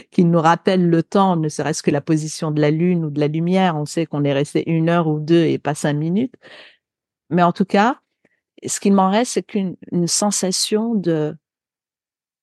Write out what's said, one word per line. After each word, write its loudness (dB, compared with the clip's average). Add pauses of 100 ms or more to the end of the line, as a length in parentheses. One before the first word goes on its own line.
(120)
qui 4
nous 4
rappellent 2
le 2
temps, 2
ne -2
serait-ce -6
que 0
la 0
position -4
de -2
la 2
lune 0
ou -6
de -6
la 2
lumière. 0
On -4
sait -4
qu'on -2
est 0
resté -2
une 0
heure 2
ou -2
deux 2
et 0
pas -4
cinq -2
minutes. -2 (960)
Mais 2
en 6
tout 0
cas, 0 (680)
ce -8
qu'il 2
m'en 2
reste, -2
c'est -4
qu'une, -6 (160)
une 0
sensation -2
de, -2 (1040)